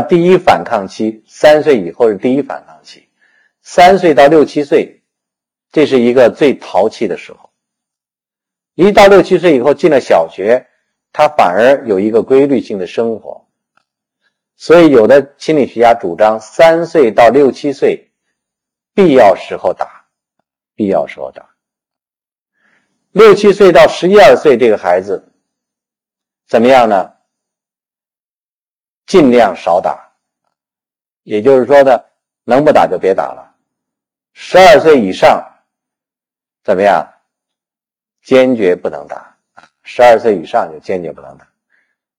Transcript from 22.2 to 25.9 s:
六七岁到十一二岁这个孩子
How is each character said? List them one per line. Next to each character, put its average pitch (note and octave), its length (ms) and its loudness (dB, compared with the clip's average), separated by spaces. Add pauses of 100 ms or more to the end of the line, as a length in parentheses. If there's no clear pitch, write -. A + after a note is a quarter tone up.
六 G#3 220 4
七 G3+ 180 0
岁 F#3 200 2
到 D#3+ 160 4
十 - 200 -4
一 G3+ 120 4
二 D#3 160 6
岁 B2+ 200 0
这 A#2 140 0
个 G#2 80 -2
孩 F#2 240 -4
子 F#2+ 300 -12 (1160)